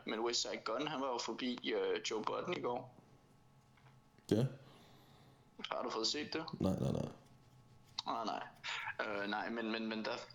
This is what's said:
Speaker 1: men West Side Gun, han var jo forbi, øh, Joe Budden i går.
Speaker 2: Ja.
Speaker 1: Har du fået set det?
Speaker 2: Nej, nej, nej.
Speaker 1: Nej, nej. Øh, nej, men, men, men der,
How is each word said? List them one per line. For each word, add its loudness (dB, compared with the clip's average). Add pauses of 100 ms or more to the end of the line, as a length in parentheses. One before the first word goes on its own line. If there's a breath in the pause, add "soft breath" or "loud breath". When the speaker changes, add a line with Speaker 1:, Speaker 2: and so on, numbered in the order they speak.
Speaker 1:
men 0
West 2
Side -2
Gun, 2
han -2
var 2
jo 2
forbi, 0
øh, 4 (120)
Joe 0
Budden 0
i -4
går. -2 (1400)
Speaker 2:
Ja. 8 (1300 loud breath)
Speaker 1:
Har 0
du 0
fået 2
set -2
det? 0 (160)
Speaker 2:
Nej, 4
nej, 2
nej. 0 (1000)
Speaker 1:
Nej, 0
nej. 0 (600 loud breath)
Øh, 0
nej, 0
men, 0
men, 0
men 0
der, 0 (240)